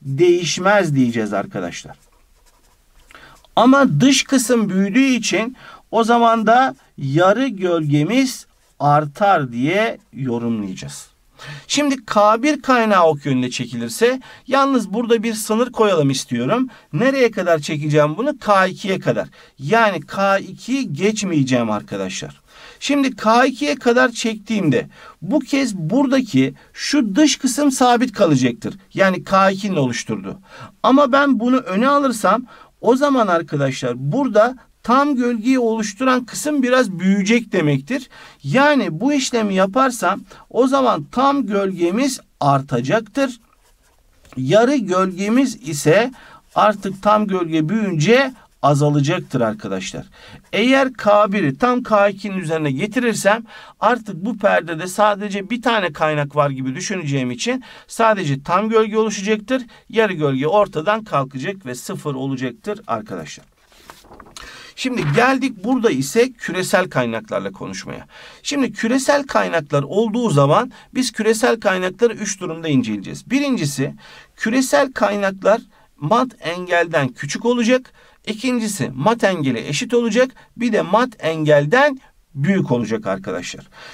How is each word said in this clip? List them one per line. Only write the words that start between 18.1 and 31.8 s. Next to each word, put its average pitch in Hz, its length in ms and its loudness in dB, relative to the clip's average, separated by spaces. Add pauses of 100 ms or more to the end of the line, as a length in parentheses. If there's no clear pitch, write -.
bunu? 285 220 -4
K 190 280 2
ikiye 190 320 -6
kadar. 110 300 -4 (300)
Yani 190 420 0
K 196 380 0
ikiyi 196 540 -6
geçmeyeceğim 147 760 0
arkadaşlar. 101 720 -8 (380)
Şimdi 269 360 -2
K 233 300 4
ikiye 285 280 -4
kadar 247 360 2
çektiğimde 220 760 -2 (340)
bu 220 180 0
kez 262 340 -2
buradaki 196 800 0 (180)
şu 226 440 -2
dış 302 200 4
kısım 285 360 0
sabit 247 400 2
kalacaktır. 127 640 0 (200)
Yani 185 300 0
K 196 260 2
ikinin 190 260 -4
oluşturduğu. 113 640 -4 (440)
Ama 269 300 4
ben 277 280 2
bunu 247 160 2
öne 226 320 0